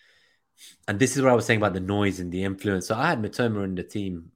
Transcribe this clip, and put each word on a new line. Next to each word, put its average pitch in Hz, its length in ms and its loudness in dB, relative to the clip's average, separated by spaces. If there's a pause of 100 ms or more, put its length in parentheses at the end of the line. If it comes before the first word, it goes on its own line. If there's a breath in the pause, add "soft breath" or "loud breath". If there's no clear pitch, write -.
(880 soft breath)
And 104 100 -2
this 127 180 2
is 139 60 2
what 131 100 6
I 123 40 8
was 110 100 2
saying 113 140 4
about 101 140 2
the 95 60 -4
noise 98 400 0
and 87 120 -6
the 92 120 -2
influence. 98 440 -2
So 110 80 0
I 139 140 0
had 139 120 -2
Mitoma 107 420 -2
in 95 120 -4
the 87 80 -6
team, 92 520 -8